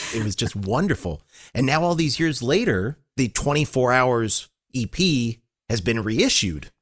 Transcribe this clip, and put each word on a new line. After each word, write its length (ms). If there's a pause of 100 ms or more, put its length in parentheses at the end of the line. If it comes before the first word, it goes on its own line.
(140)
it 80
was 140
just 180
wonderful. 680 (320)
And 120
now 180
all 100
these 260
years 220
later, 560 (180)
the 120
Twenty-four 640
Hours 560 (260)
E 100
P 560 (300)
has 100
been 220
reissued. 680 (120)